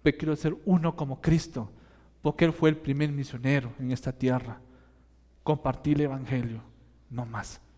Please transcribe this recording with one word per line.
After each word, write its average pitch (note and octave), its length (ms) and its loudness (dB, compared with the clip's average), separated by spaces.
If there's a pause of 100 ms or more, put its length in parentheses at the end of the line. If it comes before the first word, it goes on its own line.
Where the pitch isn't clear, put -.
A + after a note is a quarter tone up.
pero D3 160 4
quiero D#3 160 0
ser D#3 300 -2
uno E3+ 320 4
como C3+ 240 -6
Cristo, - 500 0 (500)
porque D#3 240 2
Él D#3+ 80 4
fue D#3+ 180 4
el D3+ 60 0
primer D3 360 -2
misionero C3 680 0
en B2+ 140 -2
esta B2+ 180 -4
tierra. B2+ 500 0 (840)
Compartir D3 540 0
el D3 80 2
evangelio, B2 560 -4 (460)
no A#2+ 160 -6
más. A2 360 -10 (180)